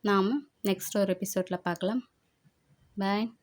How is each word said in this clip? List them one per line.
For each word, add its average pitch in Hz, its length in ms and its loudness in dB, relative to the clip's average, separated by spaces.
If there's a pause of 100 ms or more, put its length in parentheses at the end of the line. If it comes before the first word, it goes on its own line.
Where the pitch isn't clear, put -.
நாம 202 380 4 (240)
நெக்ஸ்ட் - 340 -2
ஒரு 196 160 2
எபிசோட்ல 185 440 -4
பார்க்கலாம். 185 520 -2 (880)
பாய். 202 360 0 (100)